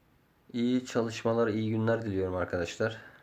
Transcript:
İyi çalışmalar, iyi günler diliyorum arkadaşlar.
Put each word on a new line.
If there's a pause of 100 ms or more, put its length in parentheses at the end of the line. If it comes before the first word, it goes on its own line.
(520)
İyi
çalışmalar,
iyi
günler
diliyorum
arkadaşlar. (260)